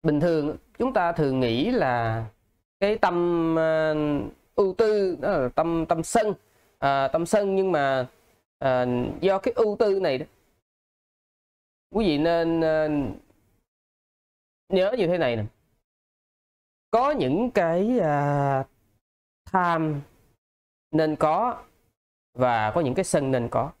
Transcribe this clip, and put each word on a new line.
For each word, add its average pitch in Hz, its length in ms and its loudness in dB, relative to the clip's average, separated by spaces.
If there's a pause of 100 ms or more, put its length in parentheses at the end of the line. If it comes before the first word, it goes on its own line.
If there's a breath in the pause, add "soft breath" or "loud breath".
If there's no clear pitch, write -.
bình 147 180 0
thường 156 360 -2 (220)
chúng 254 140 -2
ta 175 200 0
thường 139 280 0
nghĩ 123 300 0
là 120 540 -2 (560)
cái 208 180 0
tâm, 175 580 0
ờ, 160 380 2 (600)
ưu 190 240 0
tư, 208 420 2
đó 147 100 -2
là 143 180 0
tâm, 165 400 -2
tâm 165 140 0
sân, 202 320 0 (440 soft breath)
ờ, 139 300 2
tâm 165 180 -2
sân, 202 300 0
nhưng 190 160 2
mà, 135 340 0 (520)
ờ, 127 280 2 (340)
do 190 180 2
cái 233 180 -4
ưu 214 220 2
tư 196 220 2
này 143 180 0
đó, 156 80 -8 (1600)
quý 214 160 0
vị 147 120 2
nên, 165 420 0
ờ, 156 280 0 (1800)
nhớ 190 300 0
như 185 80 2
thế 175 120 0
này 123 180 0
nè. 107 80 -4 (1500)
Có 254 200 2
những 208 400 0
cái, 190 480 0
à, 143 680 0 (800)
tham 165 560 0 (880)
nên 156 260 0
có 180 460 0 (720)
và 117 400 2
có 175 60 2
những 135 140 0
cái 185 100 0
sân 143 260 0
nên 123 200 0
có. 127 300 -2